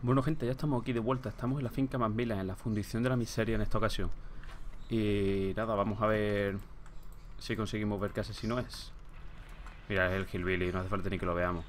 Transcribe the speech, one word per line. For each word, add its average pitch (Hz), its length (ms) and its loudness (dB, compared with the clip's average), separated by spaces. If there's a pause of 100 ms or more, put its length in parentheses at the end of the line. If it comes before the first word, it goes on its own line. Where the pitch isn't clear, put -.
Bueno, 127 220 6
gente, 131 240 0
ya 123 60 2
estamos 135 280 2
aquí 127 120 -2
de 117 80 2
vuelta. 127 280 0
Estamos 131 300 -2
en 135 60 -2
la 117 60 -2
finca 131 280 0
Macmillan, 113 400 2
en 95 80 0
la 95 80 -2
fundición 110 480 0
de 123 60 4
la 127 80 4
miseria 113 400 0
en 110 60 2
esta 110 160 4
ocasión. 104 340 2 (760)
Y 98 680 2
nada, 113 180 0
vamos 101 260 2
a 107 60 4
ver 104 500 2 (800)
si - 180 -4
conseguimos 104 440 0
ver 101 120 0
qué - 80 -2
asesino 113 400 -2
es. - 320 -8 (960)
Mira, 95 180 4
es 90 60 2
el 95 200 0
Hillbilly, 90 380 0
no 92 80 -2
hace 92 100 -2
falta 95 220 0
ni 95 80 -2
que 90 80 -2
lo 87 80 2
veamos. 87 340 0